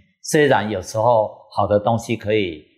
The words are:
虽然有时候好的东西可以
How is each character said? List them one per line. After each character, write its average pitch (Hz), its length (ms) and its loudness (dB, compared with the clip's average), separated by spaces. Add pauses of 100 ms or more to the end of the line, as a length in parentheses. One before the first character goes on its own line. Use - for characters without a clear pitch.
(220)
虽 151 240 2
然 107 240 2
有 98 100 -4
时 - 160 -10
候 110 400 2 (200)
好 101 100 0
的 104 140 4
东 117 180 0
西 113 180 -6
可 101 200 -6
以 82 280 -2 (140)